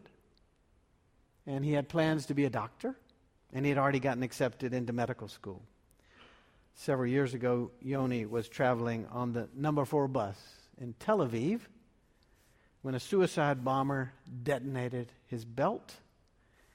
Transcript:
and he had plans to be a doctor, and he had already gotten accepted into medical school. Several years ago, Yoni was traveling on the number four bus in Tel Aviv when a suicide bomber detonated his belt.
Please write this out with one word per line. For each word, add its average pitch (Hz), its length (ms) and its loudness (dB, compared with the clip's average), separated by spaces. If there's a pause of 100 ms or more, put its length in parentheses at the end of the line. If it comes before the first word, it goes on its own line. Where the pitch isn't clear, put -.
(1500)
and 139 180 -2
he 151 80 2
had 143 160 0
plans 160 380 2
to 143 80 -2
be 143 100 4
a 127 60 0
doctor, 120 440 -4 (580)
and 131 100 -2
he 143 60 2
had 139 80 2
already 139 240 4
gotten 127 220 0
accepted 123 500 -2
into 123 180 -2
medical 117 380 -2
school. 95 340 -12 (1120)
Several 131 320 0
years 131 260 2
ago, 123 460 0
Yoni 127 460 0
was 110 240 -2
traveling 117 600 0
on 123 200 -2
the 117 240 -4
number 143 300 0
four 143 240 2
bus 107 280 -2 (440)
in 120 180 -10
Tel 214 200 2
Aviv 139 420 0 (1200)
when 131 120 -4
a 127 60 -2
suicide 147 640 4
bomber 135 480 2 (320)
detonated 123 680 -2 (160)
his 117 180 -6
belt. 135 500 -2 (800)